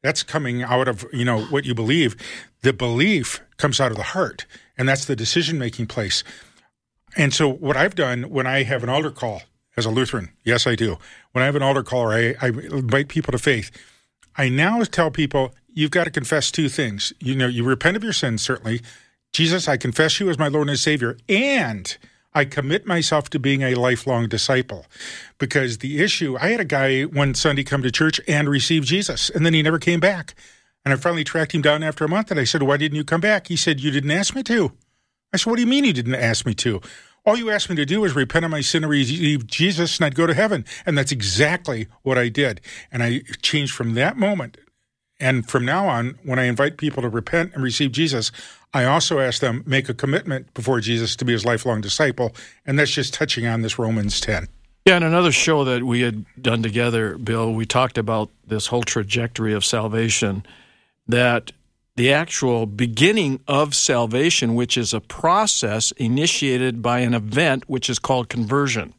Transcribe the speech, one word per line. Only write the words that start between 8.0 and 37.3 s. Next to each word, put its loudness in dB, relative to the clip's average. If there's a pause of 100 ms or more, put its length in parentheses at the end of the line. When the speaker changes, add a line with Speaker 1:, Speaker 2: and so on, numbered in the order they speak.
Speaker 1:
when -2
I 0
have -2
an -4
altar 0
call, -6 (360)
as -2
a 0
Lutheran. 0 (140)
Yes, 2
I 2
do. 0 (360)
When 0
I 4
have 0
an 0
altar 2
call -2
or 0
I, 2
I 0
invite -2
people -2
to -2
faith, 0 (680)
I 0
now 2
tell 0
people, -2 (200)
"You've 0
got 2
to -8
confess -2
two 0
things. -4
You -2
know, 2
you 0
repent 2
of -4
your -4
sins, -2
certainly. -4 (520)
Jesus, 0
I 2
confess 0
you 0
as -2
my 2
Lord 0
and -2
Savior, 0 (100)
and 0 (360)
I 2
commit -2
myself 0
to -2
being 2
a 2
lifelong 2
disciple." -2 (520)
Because 0
the -2
issue, 0
I 0
had 2
a -2
guy 2
one 0
Sunday 2
come -2
to 0
church 2
and 2
receive 2
Jesus, -2
and 0
then 6
he 4
never 2
came 2
back. 0 (500)
And 4
I 2
finally 0
tracked -2
him 2
down 4
after -2
a 0
month, 0
and 2
I 2
said, 0
"Why 4
didn't -2
you -2
come 0
back?" 2
He -2
said, 0
"You 0
didn't -2
ask 0
me -4
to." 2 (600)
I 0
said, 0
"What 2
do 0
you 2
mean 2
you 4
didn't -2
ask 0
me -2
to? -2 (440)
All 6